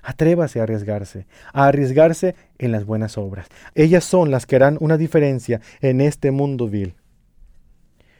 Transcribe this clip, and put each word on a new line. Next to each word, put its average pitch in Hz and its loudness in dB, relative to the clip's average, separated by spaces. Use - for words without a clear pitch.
Atrévase 160 0
a 110 -2
arriesgarse, 104 -8
a 139 4
arriesgarse 147 2
en 120 -4
las 104 -2
buenas 107 -6
obras. 95 -10
Ellas 165 4
son 170 0
las 127 -2
que 135 2
harán 143 4
una 156 2
diferencia 139 -2
en 131 0
este 143 0
mundo 135 -2
vil. 98 -6